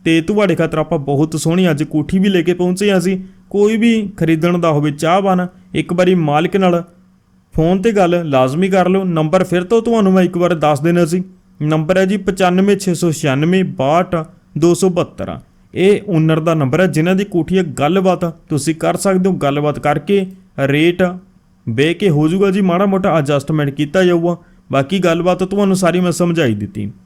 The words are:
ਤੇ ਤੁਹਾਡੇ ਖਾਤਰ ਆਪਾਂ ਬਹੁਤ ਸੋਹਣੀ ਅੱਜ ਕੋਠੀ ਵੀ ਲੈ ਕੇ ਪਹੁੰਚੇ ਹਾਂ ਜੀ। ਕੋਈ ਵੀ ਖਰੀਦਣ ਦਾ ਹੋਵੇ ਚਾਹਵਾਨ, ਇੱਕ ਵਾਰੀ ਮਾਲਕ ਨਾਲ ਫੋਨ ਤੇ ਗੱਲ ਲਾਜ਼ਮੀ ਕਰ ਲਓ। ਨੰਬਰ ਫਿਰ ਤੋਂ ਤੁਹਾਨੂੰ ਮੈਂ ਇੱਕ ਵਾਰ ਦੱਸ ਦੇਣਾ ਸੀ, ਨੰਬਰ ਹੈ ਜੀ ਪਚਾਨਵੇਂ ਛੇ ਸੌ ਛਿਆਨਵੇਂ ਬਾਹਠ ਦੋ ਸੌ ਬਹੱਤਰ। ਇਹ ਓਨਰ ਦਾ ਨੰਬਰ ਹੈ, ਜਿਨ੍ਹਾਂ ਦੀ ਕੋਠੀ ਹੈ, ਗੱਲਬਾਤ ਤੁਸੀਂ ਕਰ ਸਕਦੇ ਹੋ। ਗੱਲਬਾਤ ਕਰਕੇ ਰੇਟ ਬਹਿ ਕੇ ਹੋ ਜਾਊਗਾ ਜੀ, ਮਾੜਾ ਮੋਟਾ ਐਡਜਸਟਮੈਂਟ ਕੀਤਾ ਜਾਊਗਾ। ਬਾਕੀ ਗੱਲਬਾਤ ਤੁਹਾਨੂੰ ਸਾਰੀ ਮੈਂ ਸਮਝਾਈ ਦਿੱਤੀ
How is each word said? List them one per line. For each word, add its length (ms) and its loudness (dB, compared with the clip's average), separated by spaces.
ਤੇ 160 2
ਤੁਹਾਡੇ 340 0
ਖਾਤਰ 220 -2
ਆਪਾਂ 240 -2
ਬਹੁਤ 340 -2
ਸੋਹਣੀ 340 0
ਅੱਜ 140 -2
ਕੋਠੀ 360 -2
ਵੀ 100 2
ਲੈ 120 2
ਕੇ 120 0
ਪਹੁੰਚੇ 380 0
ਹਾਂ 80 4
ਜੀ। 220 -2
ਕੋਈ 280 2
ਵੀ 400 2
ਖਰੀਦਣ 400 2
ਦਾ 140 0
ਹੋਵੇ 200 0
ਚਾਹਵਾਨ, 560 0
ਇੱਕ 200 -4
ਵਾਰੀ 220 2
ਮਾਲਕ 420 0
ਨਾਲ 260 2
ਫੋਨ 260 0
ਤੇ 100 0
ਗੱਲ 340 2
ਲਾਜ਼ਮੀ 440 0
ਕਰ 200 2
ਲਓ। 140 2
ਨੰਬਰ 400 0
ਫਿਰ 200 -2
ਤੋਂ 180 0
ਤੁਹਾਨੂੰ 320 2
ਮੈਂ 100 4
ਇੱਕ 140 -2
ਵਾਰ 180 0
ਦੱਸ 240 0
ਦੇਣਾ 260 2
ਸੀ, 160 -2
ਨੰਬਰ 380 0
ਹੈ 80 2
ਜੀ 140 -2
ਪਚਾਨਵੇਂ 580 2
ਛੇ 160 -4
ਸੌ 180 -2
ਛਿਆਨਵੇਂ 520 0
ਬਾਹਠ 380 0
ਦੋ 160 4
ਸੌ 160 2
ਬਹੱਤਰ। 480 -6
ਇਹ 340 2
ਓਨਰ 320 2
ਦਾ 140 0
ਨੰਬਰ 280 0
ਹੈ, 60 2
ਜਿਨ੍ਹਾਂ 280 0
ਦੀ 100 -2
ਕੋਠੀ 320 -2
ਹੈ, 60 2
ਗੱਲਬਾਤ 460 0
ਤੁਸੀਂ 260 -2
ਕਰ 220 -2
ਸਕਦੇ 320 0
ਹੋ। 60 0
ਗੱਲਬਾਤ 440 -2
ਕਰਕੇ 460 0
ਰੇਟ 420 2
ਬਹਿ 260 0
ਕੇ 160 0
ਹੋ 180 2
ਜਾਊਗਾ 240 2
ਜੀ, 100 0
ਮਾੜਾ 240 2
ਮੋਟਾ 320 0
ਐਡਜਸਟਮੈਂਟ 520 0
ਕੀਤਾ 340 -2
ਜਾਊਗਾ। 340 2
ਬਾਕੀ 280 0
ਗੱਲਬਾਤ 440 0
ਤੁਹਾਨੂੰ 320 0
ਸਾਰੀ 240 0
ਮੈਂ 120 0
ਸਮਝਾਈ 440 0
ਦਿੱਤੀ 360 -8